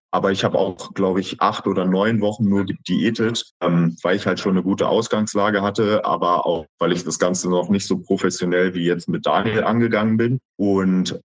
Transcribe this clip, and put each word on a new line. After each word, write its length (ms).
Aber 200
ich 120
habe 140
auch, 360
glaub 260
ich, 220
acht 260
oder 180
neun 360
Wochen 280
nur 160
gediätet, 800
ähm, 400
weil 160
ich 80
halt 140
schon 140
eine 100
gute 260
Ausgangslage 720
hatte, 420
aber 420
auch, 200
weil 120
ich 140
das 140
Ganze 300
noch 200
nicht 160
so 140
professionell 720
wie 120
jetzt 220
mit 180
Daniel 380
angegangen 540
bin. 220
Und 680